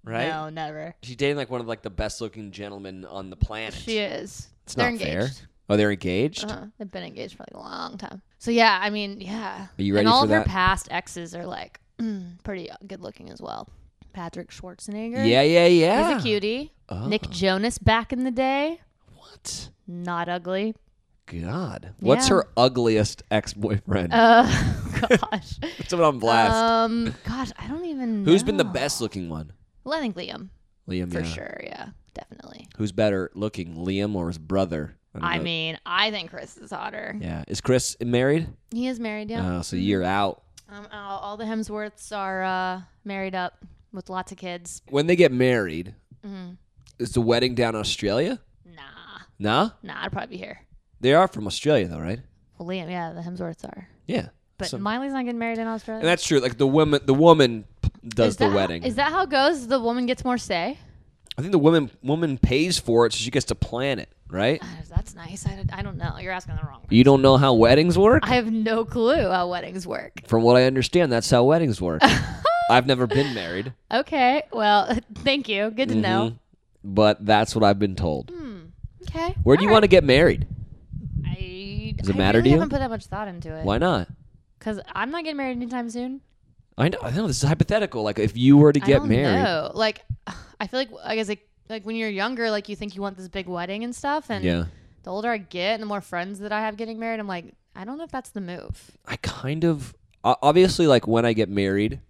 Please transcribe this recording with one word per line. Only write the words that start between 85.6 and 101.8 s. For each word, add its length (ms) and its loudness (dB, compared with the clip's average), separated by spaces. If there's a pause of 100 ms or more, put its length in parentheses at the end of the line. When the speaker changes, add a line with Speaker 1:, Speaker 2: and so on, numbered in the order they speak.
Speaker 2:
soon. 300 -8 (580)
Speaker 1:
I 100 2
know, 140 -4
I 80 -6
know. 160 -2
This 160 -2
is 60 2
hypothetical. 540 0
Like, 160 -2
if 180 0
you 200 8
were 160 10
to 100 2
Speaker 2:
I 40 -2
Speaker 1:
get 140 6
Speaker 2:
don't 80 -4
Speaker 1:
married. 340 2
Speaker 2:
know. 320 0
Like, 280 -2 (300)
<sighs> 280 -18
I 80 -6
feel 120 -4
like, 100 -6 (140)
I 120 -4
guess, 120 -2
like, 180 -8 (220)
like, 160 -10
when 120 -8
you're 120 -4
younger, 420 -2
like, 180 -4
you 80 -8
think 180 -12
you 80 -8
want 140 -8
this 120 -16
big 200 -10
wedding 360 -8
and 100 -10
stuff. 360 -4
And 140 -4
Speaker 1:
Yeah. 200 0 (380)
Speaker 2:
the 80 -14
older 200 -4
I 80 -4
get 360 -4
and 80 -8
the 40 -10
more 140 -6
friends 400 -10
that 120 -8
I 80 -2
have 160 -6
getting 220 -10
married, 220 -6
I'm 60 -8
like, 260 -10 (220)
I 100 -14
don't 140 -12
know 60 -10
if 80 -16
that's 180 -10
the 100 -10
move. 520 -12 (140)
Speaker 1:
I 100 -8
kind 480 -4
of, 300 0 (300)
o-, 180 4
obviously, 440 6
like, 200 6
when 200 4
I 80 4
get 140 2
married 600 0